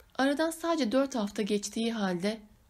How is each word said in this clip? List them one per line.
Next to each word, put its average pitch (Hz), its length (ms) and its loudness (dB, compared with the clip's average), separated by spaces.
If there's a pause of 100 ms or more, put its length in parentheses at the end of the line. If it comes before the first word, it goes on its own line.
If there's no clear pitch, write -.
(180)
Aradan 285 320 2
sadece 320 420 0
dört 269 220 2
hafta 220 280 -2
geçtiği 214 500 -2
halde 202 480 -2 (300)